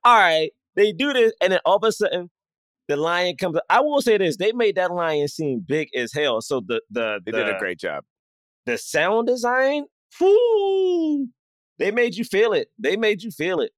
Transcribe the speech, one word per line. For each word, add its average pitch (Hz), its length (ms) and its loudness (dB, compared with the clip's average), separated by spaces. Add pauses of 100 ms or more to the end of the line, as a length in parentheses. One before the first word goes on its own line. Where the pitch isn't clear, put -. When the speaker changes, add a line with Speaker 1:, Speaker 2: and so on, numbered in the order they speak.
Speaker 1:
all 240 120 8
right, 160 360 4 (240)
they 208 160 4
do 277 200 -2
this, 233 280 4
and 185 120 2
then 180 120 2
all 180 120 4
of 202 80 0
a 220 80 4
sudden, 180 380 -4 (580)
the 147 80 -2
lion 170 400 -2
comes 170 200 -4
up. - 140 -2
I 220 100 4
will 294 220 0
say 220 160 2
this: 165 180 0
they 214 160 -2
made 220 240 0
that 180 160 0
lion 160 360 -2
seem 135 380 -4
big 147 300 -4
as 120 160 -4
hell. 135 300 -2
So 135 180 -4
the, 113 300 -6
the, 107 340 -4
Speaker 2:
They 110 80 -8
did 110 160 -2
a 98 60 -2
Speaker 1:
the, 95 40 -8
Speaker 2:
great 92 200 -6
job. 76 260 -8 (640)
Speaker 1:
the 117 120 -2
sound 202 500 -2
design, 262 580 -2 (340)
whoo, 381 1080 2 (500)
they 185 120 0
made 240 240 0
you 220 100 -6
feel 214 280 2
it. 147 160 -2 (100)
They 170 180 -2
made 214 280 0
you 226 80 -8
feel 170 280 -2
it. - 180 -4